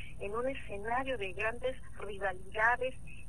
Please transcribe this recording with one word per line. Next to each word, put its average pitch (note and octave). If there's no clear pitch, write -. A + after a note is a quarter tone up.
en G2
un A#3+
escenario A#3+
de F#3+
grandes A3
rivalidades G#3+